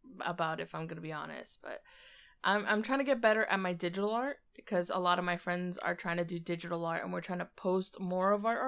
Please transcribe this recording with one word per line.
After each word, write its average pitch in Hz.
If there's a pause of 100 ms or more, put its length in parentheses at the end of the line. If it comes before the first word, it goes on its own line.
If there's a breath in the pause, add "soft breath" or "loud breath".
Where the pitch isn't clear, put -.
(220)
about 165
if 165
I'm 160
gonna 165
be 160
honest, 156
but - (600 loud breath)
I'm, 202
I'm 214
trying 262
to 277
get 254
better 220
at 196
my 180
digital 180
art 247 (180)
because 180
a -
lot 180
of 175
my 175
friends 180
are -
trying 175
to 175
do 175
digital 170
art 165
and 180
we're 175
trying 180
to 175
post 185
more 185
of 208
our 233 (100)